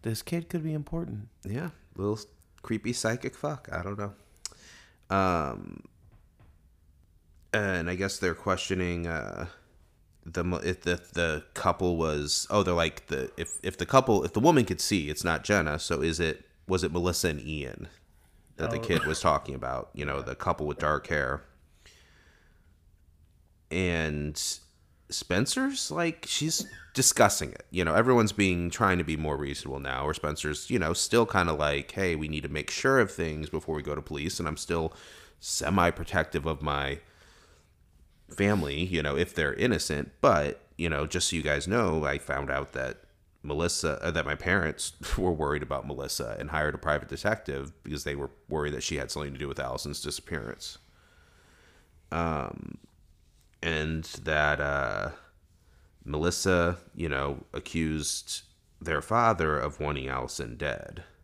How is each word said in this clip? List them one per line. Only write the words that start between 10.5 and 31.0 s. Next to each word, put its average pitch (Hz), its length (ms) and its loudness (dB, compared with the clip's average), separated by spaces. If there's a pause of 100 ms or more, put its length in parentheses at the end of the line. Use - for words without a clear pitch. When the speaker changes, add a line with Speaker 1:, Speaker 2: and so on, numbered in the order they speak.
Speaker 2:
if 90 180 -2
the, 87 180 0 (140)
the 80 300 0 (100)
couple 87 440 2
was, 76 520 0
oh, 101 140 4
they're 87 100 2
like, 82 340 0
the, 73 300 -2
if, - 240 -6
if - 160 -4
the 90 80 -2
couple, 120 380 4
if 87 100 -2
the 107 60 2
woman 143 260 8
could - 160 -2
see, 80 300 2
it's - 120 -4
not 82 200 2
Jenna. 80 360 2
So 76 220 -2
is 80 180 2
it, 80 260 0 (220)
was 92 160 2
it 78 80 0
Melissa 87 380 2
and 73 120 -2
Ian 69 460 -8 (720)
that 80 140 -2
the 73 80 -2
Speaker 1:
Oh. 76 40 -6
Speaker 2:
kid 78 220 2
was 78 160 0
talking 71 320 2
about? 64 400 -6
You 71 120 -6
know, 69 180 -2
the 64 120 -6
couple 78 300 -2
with 71 140 -4
dark 76 280 0
hair. 71 360 -2 (2250)
And 78 720 0 (680)
Spencer's 262 840 0
like, 165 360 -2
she's - 380 -2 (280)
discussing - 580 6
it. - 200 -14
You 87 120 2
know, 80 120 4
everyone's 117 360 6
being, 87 380 4
trying 95 300 4
to 82 40 2
be 78 140 0
more 76 200 0
reasonable 69 420 -6
now, 67 260 -4
where 76 80 0
Spencer's, 76 560 -4
you 117 100 2
know, 82 140 2
still 113 320 4